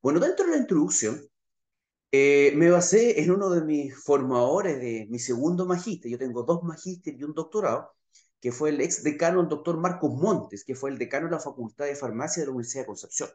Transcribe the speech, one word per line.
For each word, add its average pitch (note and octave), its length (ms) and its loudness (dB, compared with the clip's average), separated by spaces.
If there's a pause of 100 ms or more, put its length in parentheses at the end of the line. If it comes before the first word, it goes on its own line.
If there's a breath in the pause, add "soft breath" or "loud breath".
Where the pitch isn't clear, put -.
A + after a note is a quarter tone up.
Bueno, F3+ 180 2
dentro F#4 260 2
de E4+ 80 2
la D4+ 40 2
introducción, D#3+ 640 0 (880)
eh, C#3+ 440 6
me E3+ 160 6
basé F3+ 500 4
en D#3+ 80 2
uno F#3+ 220 2
de E3+ 100 2
mis D3 340 -2
formadores C#3 840 2
de A2+ 320 -6
mi A#2+ 80 -6
segundo D#3 480 -2
magíster. F3+ 420 -4
Yo A#2+ 80 -6
tengo B2 240 -6
dos E3+ 220 -2
magíster E3+ 500 -10
y B2+ 100 -14
un D3 120 -10
doctorado, D#3 560 -4 (480 soft breath)
que B2 120 -4
fue D3+ 200 -2
el D3 100 -2
ex E3+ 220 -4
decano, E3+ 380 0
el E3 60 0
doctor D#3+ 300 -4
Marcos E3+ 380 -2
Montes, D3+ 480 -2
que C3 100 -8
fue C3+ 160 -6
el C3 80 -8
decano C3+ 300 -4
de E3 60 -4
la D#3 60 -4
Facultad C3 460 -10
de C#3+ 100 -4
Farmacia C#3+ 460 -6
de C#3 60 -4
la C3+ 60 -6
Universidad B2 320 -8
de - 20 -14
Concepción. - 480 -10